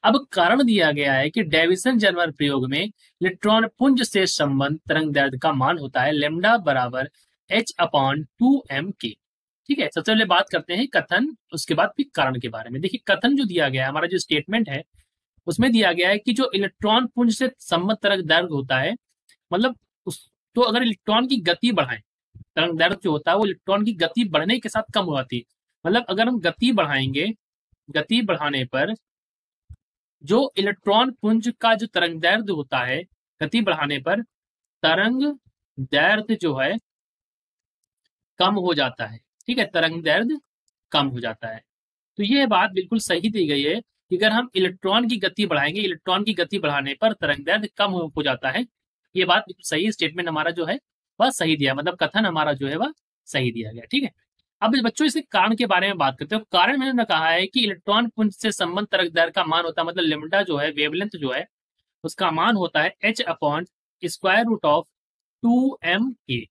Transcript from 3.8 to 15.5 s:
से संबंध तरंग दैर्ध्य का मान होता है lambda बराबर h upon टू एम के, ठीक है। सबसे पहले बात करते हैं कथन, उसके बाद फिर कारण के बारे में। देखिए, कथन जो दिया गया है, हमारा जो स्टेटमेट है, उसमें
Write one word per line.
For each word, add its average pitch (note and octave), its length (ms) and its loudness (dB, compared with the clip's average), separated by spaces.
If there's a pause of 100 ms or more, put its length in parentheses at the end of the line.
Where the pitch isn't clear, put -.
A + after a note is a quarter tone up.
से G3 240 0
संबंध C#3+ 520 0 (100)
तरंग D#3 240 0
दैर्ध्य C#3 260 0
का D#3+ 140 0
मान C#3+ 260 0
होता C3+ 240 -4
है D3 100 2
lambda D#3 400 0 (120)
बराबर C3 440 -2 (420)
h A3 220 -2 (100)
upon C#3 400 2 (160)
टू B3 120 4 (200)
एम C#3+ 220 -4
के, - 160 -8
ठीक - 720 -8
है। D3 100 0
सबसे E3 240 -2
पहले A3 120 4
बात F#3 240 2
करते F3 260 -4
हैं A#3 140 -2
कथन, F#3 400 0 (240)
उसके E3 220 -4
बाद F3+ 220 0
फिर C#4+ 180 -2
कारण C3 260 0
के B2 80 -8
बारे A2 220 -12
में। C3 120 -6
देखिए, F#3+ 260 -4
कथन A#3+ 280 4
जो C#4 80 2
दिया E3+ 240 0
गया C3 140 -2
है, C3 60 0
हमारा D3+ 180 -2
जो F3 120 -2
स्टेटमेट F#3 500 -2
है, C#3 140 -6 (640)
उसमें G#3+ 260 2